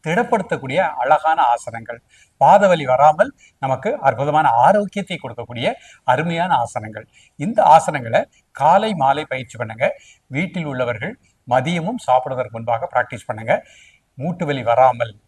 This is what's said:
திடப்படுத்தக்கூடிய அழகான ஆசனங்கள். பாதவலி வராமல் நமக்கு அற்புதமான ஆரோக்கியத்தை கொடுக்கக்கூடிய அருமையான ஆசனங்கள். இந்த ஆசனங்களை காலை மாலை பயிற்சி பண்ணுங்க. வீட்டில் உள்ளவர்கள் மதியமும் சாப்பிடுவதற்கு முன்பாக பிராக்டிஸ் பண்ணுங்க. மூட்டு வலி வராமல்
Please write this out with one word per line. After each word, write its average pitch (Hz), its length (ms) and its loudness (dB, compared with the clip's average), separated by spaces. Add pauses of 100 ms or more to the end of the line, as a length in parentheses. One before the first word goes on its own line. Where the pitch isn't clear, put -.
திடப்படுத்தக்கூடிய 165 720 -2 (240)
அழகான 156 360 2 (160)
ஆசனங்கள். 117 440 -10 (440)
பாதவலி 180 500 6
வராமல் 156 380 4 (340)
நமக்கு 135 260 -4 (160)
அற்புதமான 143 400 0 (180)
ஆரோக்கியத்தை 196 600 0
கொடுக்கக்கூடிய 117 420 -8 (460)
அருமையான 170 400 0 (100)
ஆசனங்கள். 110 440 -10 (380)
இந்த 226 140 -2 (160)
ஆசனங்களை 151 460 2 (400)
காலை 196 300 4 (120)
மாலை 139 300 0
பயிற்சி 131 280 -10
பண்ணுங்க. 113 260 -4 (500)
வீட்டில் 175 360 -6
உள்ளவர்கள் 127 420 -6 (340)
மதியமும் 160 580 -2
சாப்பிடுவதற்கு 127 500 -2
முன்பாக 117 380 -4
பிராக்டிஸ் 120 340 -4
பண்ணுங்க. 113 260 -4 (680)
மூட்டு 170 260 -6
வலி 127 220 -6
வராமல் 120 440 2 (140)